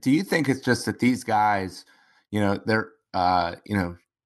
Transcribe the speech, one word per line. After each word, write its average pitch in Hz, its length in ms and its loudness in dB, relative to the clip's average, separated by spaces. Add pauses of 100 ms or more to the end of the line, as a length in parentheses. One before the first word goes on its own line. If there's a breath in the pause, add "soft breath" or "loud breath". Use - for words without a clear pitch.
do 127 100 0
you 165 140 2
think 165 240 -2
it's 131 120 0
just 123 260 0
that 107 120 -4
these 123 240 0
guys, 104 640 -2 (480 soft breath)
you 104 80 0
know, 101 260 2
they're, 110 240 0 (240)
uh, 90 400 2 (100)
you 104 120 -2
know, 87 200 -2 (300)